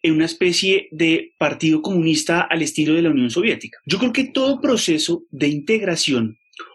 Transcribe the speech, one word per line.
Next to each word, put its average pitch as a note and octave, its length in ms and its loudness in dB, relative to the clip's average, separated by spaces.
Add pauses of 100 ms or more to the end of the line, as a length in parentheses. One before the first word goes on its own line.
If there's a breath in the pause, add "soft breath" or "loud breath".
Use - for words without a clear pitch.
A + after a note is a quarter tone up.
en D#3+ 120 2
una D#3 100 2
especie F#3 680 0
de D#3+ 460 0
partido D#3 440 0
comunista E3+ 580 0
al E3 220 -2
estilo D#3 320 0
de E3+ 80 2
la E3 80 2
Unión B2+ 200 2
Soviética. D#3 560 -2
Yo F3 140 -2
creo A#3 140 0
que C4+ 100 0
todo C4+ 380 -2
proceso E3+ 680 0
de C#3+ 200 -2
integración D3 880 -2 (380 loud breath)